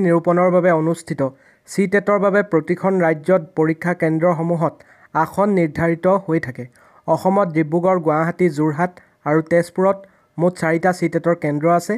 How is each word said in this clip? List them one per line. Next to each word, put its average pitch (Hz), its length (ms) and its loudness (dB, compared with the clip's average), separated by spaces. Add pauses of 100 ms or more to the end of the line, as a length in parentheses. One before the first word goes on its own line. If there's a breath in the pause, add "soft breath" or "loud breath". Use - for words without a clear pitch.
নিৰূপণৰ 175 500 2
বাবে 180 140 2 (120)
অনুষ্ঠিত। 160 400 -4 (460 soft breath)
চি - 140 -2 (100)
টেটৰ 202 320 2
বাবে 202 160 2 (120)
প্ৰতিখন 175 400 0 (120)
ৰাজ্যত 165 380 0 (160)
পৰীক্ষা 160 420 0
কেন্দ্ৰসমূহত 165 720 0 (480 soft breath)
আসন 196 260 0 (100)
নিৰ্ধাৰিত 165 480 0 (180)
হৈ 160 220 -2
থাকে। 123 180 -12 (500 soft breath)
অসমত 190 420 0
ডিব্ৰুগড়, 170 500 0
গুৱাহাটী, 165 400 0 (120)
যোৰহাট 156 340 0 (360 soft breath)
আৰু 156 120 2 (100)
তেজপুৰত 185 480 0 (400 soft breath)
মুঠ 175 220 2
চাৰিটা 165 380 0
চি 175 160 -2
টেটৰ 170 300 0
কেন্দ্ৰ 147 220 -2 (120)
আছে। 175 200 -4